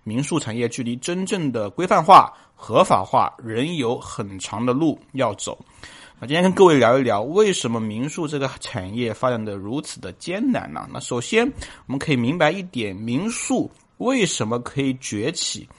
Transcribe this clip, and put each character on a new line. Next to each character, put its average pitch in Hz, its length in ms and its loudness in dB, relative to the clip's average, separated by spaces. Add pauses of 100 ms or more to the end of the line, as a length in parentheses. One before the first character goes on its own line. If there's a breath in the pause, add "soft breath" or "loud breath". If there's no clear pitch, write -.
民 113 180 -4
宿 156 160 -2
产 113 180 -6
业 120 120 -2
距 120 160 -8
离 120 100 -4
真 180 320 -6
正 165 240 -2
的 107 180 -4
规 165 160 -6
范 185 200 2
化、 170 280 8 (220 soft breath)
合 139 300 2
法 107 200 2
化 110 380 2
仍 120 320 -4
有 127 240 -2
很 98 400 -10
长 104 260 -6
的 123 80 2
路 143 240 0 (180)
要 120 200 -2
走。 - 240 -10 (600 loud breath)
那 117 80 -10
今 147 60 0
天 180 100 4
跟 185 80 4
各 190 120 8
位 156 140 8
聊 120 180 6
一 139 60 2
聊， 107 200 2
为 185 300 2
什 139 160 -4
么 113 120 -2
民 110 280 -4
宿 156 200 -6
这 143 100 -4
个 135 100 -2 (120)
产 95 340 -8
业 117 180 -2
发 127 160 -2
展 113 160 -2
得 101 120 -8
如 104 260 -6
此 - 180 -14
的 92 120 -12
艰 180 280 -8 (120)
难 98 200 -4
呢？ - 200 -10
那 - 80 -10
首 123 200 -6
先 220 240 2 (420 loud breath)
我 120 60 -8
们 139 60 -2
可 151 140 -2
以 131 40 4
明 123 220 0
白 156 140 4
一 196 100 -6
点， 110 320 -6
民 120 340 -4
宿 233 400 -4 (300)
为 240 260 0
什 120 220 -2
么 120 140 -2
可 135 200 -6
以 135 200 -2
崛 110 320 -4
起， - 360 -8 (100)